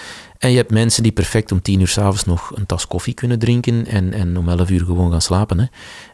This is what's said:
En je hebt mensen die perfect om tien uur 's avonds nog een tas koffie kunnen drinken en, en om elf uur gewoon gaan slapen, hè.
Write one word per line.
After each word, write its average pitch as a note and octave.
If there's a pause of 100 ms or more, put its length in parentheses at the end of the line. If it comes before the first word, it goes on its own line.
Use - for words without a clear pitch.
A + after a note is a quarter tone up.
(380)
En C3
je B2
hebt A#2
mensen A2+
die A2
perfect -
om F#2
tien G2
uur F#2
's -
avonds G2+
nog F2
een G#2
tas -
koffie -
kunnen B2
drinken A#2
en, F#2+
en F2+
om E2+
elf F2
uur F2+
gewoon F2
gaan E2
slapen, F#2
hè. A2+ (480)